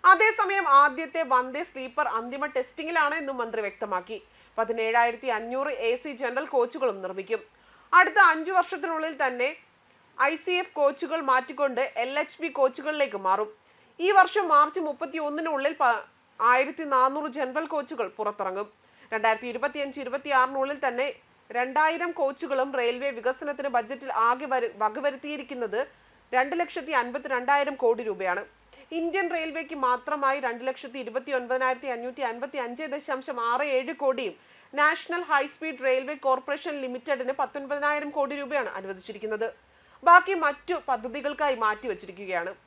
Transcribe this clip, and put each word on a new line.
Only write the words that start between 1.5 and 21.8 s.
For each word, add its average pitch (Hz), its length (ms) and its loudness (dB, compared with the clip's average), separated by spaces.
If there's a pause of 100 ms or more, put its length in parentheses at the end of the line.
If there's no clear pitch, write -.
സ്ലീപ്പർ 269 460 -4
അന്തിമ 247 380 -4
ടെസ്റ്റിംഗിലാണ് 302 680 -2
എന്നും 269 220 -4
മന്ത്രി 226 240 -4
വ്യക്തമാക്കി. 202 640 -6 (360)
പതിനേഴായിരത്തി 226 680 0
അഞ്ഞൂറ് 240 420 -4
എ 247 280 -2
സി 285 160 -10
ജനറൽ 254 340 -4
കോച്ചുകളും 240 560 0
നിർമ്മിക്കും. 190 380 -4 (540)
അടുത്ത 381 240 8
അഞ്ചു 320 340 6
വർഷത്തിനുള്ളിൽ 320 720 0
തന്നെ 254 300 -2 (680)
ഐ 302 140 2
സി 359 140 -6
എഫ് 359 240 0
കോച്ചുകൾ 294 460 0
മാറ്റിക്കൊണ്ട് 262 760 0
എൽ 262 220 -2
എച്ച് 294 240 -6
ബി 330 60 -4
കോച്ചുകളിലേക്ക് 277 680 0
മാറും. 196 360 0 (480)
ഈ 359 100 2
വർഷം 381 380 6
മാർച്ച് 302 320 4
മുപ്പത്തിയൊന്നിനുള്ളിൽ 302 1000 -4
പ-, 233 220 4 (380)
ആയിരത്തി 262 440 2
നാനൂറ് 277 460 2
ജനറൽ 277 360 -4
കോച്ചുകൾ 285 420 -4
പുറത്തിറങ്ങും. 208 640 -6 (400)
രണ്ടായിരത്തി 220 340 0
ഇരുപത്തിയഞ്ച് 277 540 -4
ഇരുപത്തിയാറിനുള്ളിൽ 269 880 0
തന്നെ 254 260 -2 (380)
രണ്ടായിരം 311 600 0